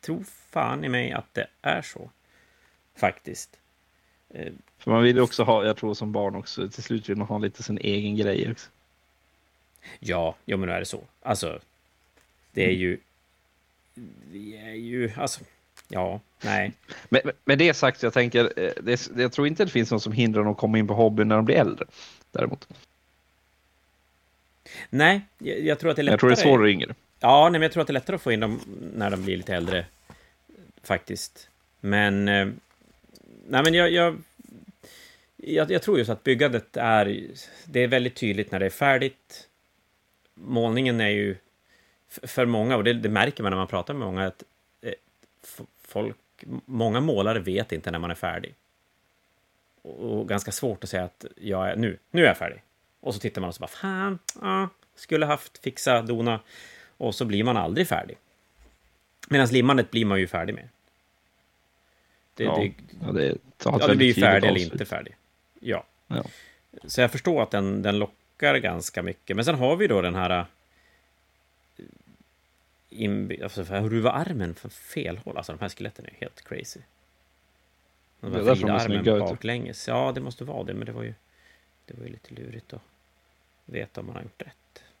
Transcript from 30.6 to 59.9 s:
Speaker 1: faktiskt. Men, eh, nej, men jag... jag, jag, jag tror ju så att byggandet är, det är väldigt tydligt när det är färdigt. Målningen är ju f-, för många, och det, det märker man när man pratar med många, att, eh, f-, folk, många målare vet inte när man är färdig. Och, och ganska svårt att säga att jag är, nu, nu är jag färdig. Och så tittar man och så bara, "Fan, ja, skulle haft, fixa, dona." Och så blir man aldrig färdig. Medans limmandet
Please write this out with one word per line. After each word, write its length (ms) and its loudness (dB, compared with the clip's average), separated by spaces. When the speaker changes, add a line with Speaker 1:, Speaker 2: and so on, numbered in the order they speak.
Speaker 1:
faktiskt. 680 -6
Men, 480 2
eh, 200 4
nej, 160 2
men 100 4
jag... 180 4
jag, 260 2
jag, 360 -2
jag 100 2
tror 160 2
ju 80 4
så 60 -4
att 120 -6
byggandet 540 2
är, 500 2
det 140 -2
är 80 4
väldigt 280 0
tydligt 360 -2
när 80 -4
det 60 0
är 40 0
färdigt. 800 -2
Målningen 680 0
är 80 2
ju 260 0
f-, 80 -18
för 140 2
många, 320 0
och 60 0
det, 100 4
det 160 -2
märker 340 0
man 80 0
när 60 -2
man 100 -2
pratar 260 -6
med 140 -6
många, 200 -4
att, 160 -10
eh, 120 -10
f-, 180 -20
folk, 340 -6
många 340 0
målare 400 2
vet 320 -4
inte 200 -6
när 80 -4
man 120 -6
är 40 -6
färdig. 380 -8
Och, 380 -8
och 100 -8
ganska 220 -4
svårt 320 -6
att 60 -14
säga 140 -4
att 220 -14
jag 340 -4
är, 60 -4
nu, 220 -2
nu 120 2
är 40 8
jag 100 4
färdig. 240 -8
Och 140 -8
så 60 -8
tittar 220 -6
man 60 -4
och 80 -8
så 40 -20
bara, 80 -12
"Fan, 520 -6
ja, 280 -4
skulle 300 -2
haft, 320 -4
fixa, 440 0
dona." 380 0
Och 180 -4
så 100 -4
blir 180 0
man 140 2
aldrig 300 0
färdig. 300 -4
Medans 220 4
limmandet 400 4